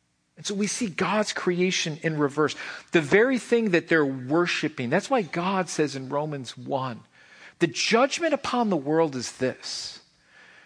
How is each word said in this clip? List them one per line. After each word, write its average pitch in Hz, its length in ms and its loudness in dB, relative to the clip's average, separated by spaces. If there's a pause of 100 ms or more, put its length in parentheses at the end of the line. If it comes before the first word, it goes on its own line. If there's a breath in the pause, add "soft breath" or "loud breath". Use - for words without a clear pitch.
(360)
And 151 100 -14
so 208 100 -6
we 202 120 0
see 240 200 -4
God's 185 460 -2
creation 180 680 0
in 160 160 -2
reverse. 143 380 0 (380 loud breath)
The 170 80 6
very 208 360 4
thing 226 340 2
that 165 180 4
they're 165 160 6
worshiping. 135 840 -2
That's 175 200 0
why 262 120 2
God 180 460 -2
says 139 300 -2
in 131 100 -10
Romans 143 500 -6
one, 131 440 -6 (580 loud breath)
"The 170 80 2
judgment 277 680 2
upon 240 360 0
the 185 80 2
world 147 400 2
is 117 160 -8
this, - 680 -6 (680 soft breath)